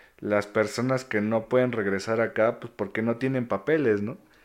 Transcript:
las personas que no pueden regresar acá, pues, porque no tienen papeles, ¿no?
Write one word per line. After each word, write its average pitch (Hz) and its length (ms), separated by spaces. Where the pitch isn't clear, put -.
las 104 280
personas 123 580
que 107 160
no 110 280
pueden 127 240
regresar 107 480
acá, 113 380
pues, - 160
porque 104 260
no 113 160
tienen 131 320
papeles, 113 540
¿no? 120 140